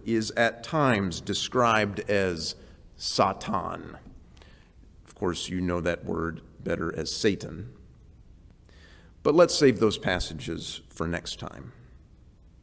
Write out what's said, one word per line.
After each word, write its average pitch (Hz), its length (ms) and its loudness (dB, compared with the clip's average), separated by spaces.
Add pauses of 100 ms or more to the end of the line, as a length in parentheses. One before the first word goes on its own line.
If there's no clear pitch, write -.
is 110 280 0
at 117 300 2
times 107 580 2
described 107 800 2 (100)
as 92 460 0 (420)
Satan. 87 1000 -2 (1080)
Of - 120 -20
course, 90 320 -2
you - 120 -4
know 87 200 0
that 85 240 -2
word 82 380 -4 (200)
better 85 340 -4
as - 160 -6
Satan. 92 600 -2 (1500)
But 147 100 4
let's 170 240 8
save 131 220 6
those 107 180 4
passages 82 920 -4
for 82 200 -6
next - 320 -6
time. - 320 -14 (920)